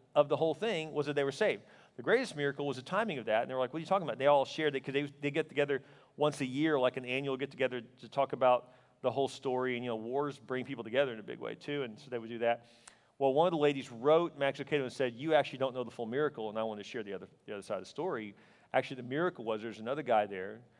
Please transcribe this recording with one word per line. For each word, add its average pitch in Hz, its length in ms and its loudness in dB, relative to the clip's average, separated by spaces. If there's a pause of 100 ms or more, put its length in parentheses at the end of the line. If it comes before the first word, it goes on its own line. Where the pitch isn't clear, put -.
(140)
of 147 140 6
the 147 80 2
whole 156 180 2
thing, 160 380 -2
was 143 140 0
that 147 80 0
they 143 100 2
were 139 80 0
saved. 143 300 2 (340)
The 120 60 -10
greatest 202 340 2
miracle 143 300 -2
was 135 100 -2
the 127 60 -8
timing 185 360 -2
of 107 80 -8
that." 110 160 4
And 127 80 -6
they 131 40 -6
were 131 60 0
like, 123 120 -2
"What 156 60 -6
are - 20 -6
you 165 60 -8
talking 190 200 2
about?" 117 120 -4
They 135 80 2
all 143 180 8
shared 147 320 0
it 135 40 -4
'cause 135 120 -6
they, 143 180 0 (120)
they 143 80 0
get 147 180 -2
together 139 340 0 (340)
once 147 260 0
a 131 40 0
year, 143 320 2
like 127 180 2
an 131 100 -8
annual 135 300 -2
get-together 127 440 -2 (200)
to 117 80 -16
talk 135 260 0
about 127 340 6 (340)
the 127 80 2
whole 131 180 2
story. 127 460 -2
And, 120 100 -4
you 123 60 -2
know, 113 60 -2
wars 135 420 -4
bring 127 260 -4
people 120 200 -8
together 123 280 2
in 110 60 -10
a 104 60 -14
big - 160 -10
way, 117 160 -6
too, 143 260 -6
and 110 160 -10
so - 100 -20
they 123 100 -4
would 113 120 -10
do 117 80 -6
that. 117 300 0 (500)
Well, 135 160 4
one 160 120 6
of 185 40 2
the 170 80 0
ladies 143 320 2
wrote 139 480 4
Max 139 220 0
Lucado 139 240 -2
and 120 80 -6
said, 127 220 -2
"You 151 200 0
actually 139 240 2
don't 131 160 0
know 127 100 -4
the 113 60 -12
full 117 160 -8
miracle, 127 420 -2
and 107 100 -6
I 110 40 0
want 107 180 -4
to 101 40 -10
share 117 180 -8
the 101 100 -8
other, 95 160 -8 (160)
the 104 80 -12
other 101 100 -8
side 104 140 -4
of 92 60 -6
the 92 80 -16
story." 120 440 -6 (400)
Actually, 131 220 0
the 123 80 -10
miracle 143 400 -2
was 110 180 -2
there's 110 160 -8
another 127 240 -4
guy 110 240 4
there. 98 320 -8 (220)